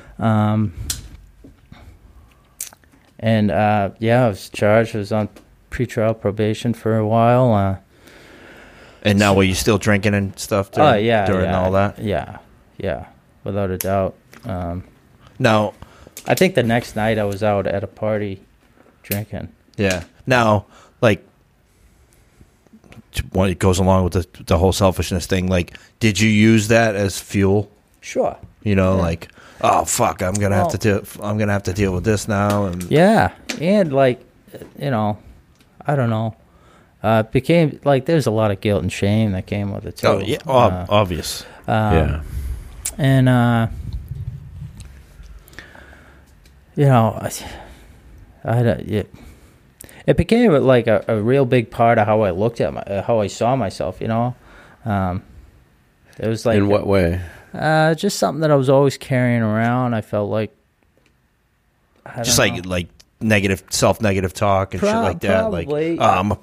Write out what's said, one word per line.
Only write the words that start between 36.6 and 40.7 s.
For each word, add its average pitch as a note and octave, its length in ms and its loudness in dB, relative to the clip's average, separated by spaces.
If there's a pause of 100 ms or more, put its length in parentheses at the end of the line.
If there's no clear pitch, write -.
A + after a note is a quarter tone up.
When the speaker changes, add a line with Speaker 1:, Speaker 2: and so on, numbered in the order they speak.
Speaker 1:
Uh, A2 240 2
it - 60 -18
became, D#3+ 520 2
like, C#3 220 2
there's E3 220 0
a A2+ 40 2
lot G#2+ 200 2
of G2 100 -6
guilt G2+ 220 0
and F#2 80 -4
shame G#2 400 0
that F#2 160 -6
came G2+ 260 -6
with G2+ 140 -10
it, E2+ 100 -14
too. - 100 -2
Speaker 2:
Oh, G#2 120 0
yeah, G2 260 -4
ob-, A#2+ 260 4